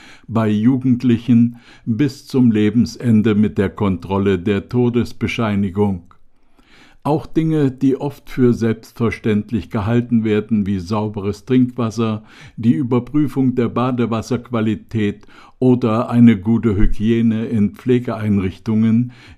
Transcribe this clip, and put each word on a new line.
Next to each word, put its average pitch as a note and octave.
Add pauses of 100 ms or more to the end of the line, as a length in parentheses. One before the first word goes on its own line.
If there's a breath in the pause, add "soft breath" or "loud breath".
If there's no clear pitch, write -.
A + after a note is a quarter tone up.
(280 loud breath)
bei A2
Jugendlichen A#2+ (280 loud breath)
bis B2+
zum B2+
Lebensende G#2+
mit G#2
der G2
Kontrolle G2
der G2
Todesbescheinigung. G#2 (1000 soft breath)
Auch D3
Dinge, D#3
die C3+
oft -
für B2
selbstverständlich A2
gehalten A#2
werden, G#2+
wie G2
sauberes G#2
Trinkwasser, A#2 (340 loud breath)
die A#2
Überprüfung C3
der A#2
Badewasserqualität A2+ (340 loud breath)
oder B2
eine A#2+
gute G#2+
Hygiene A2+
in G#2
Pflegeeinrichtungen, A2 (240 loud breath)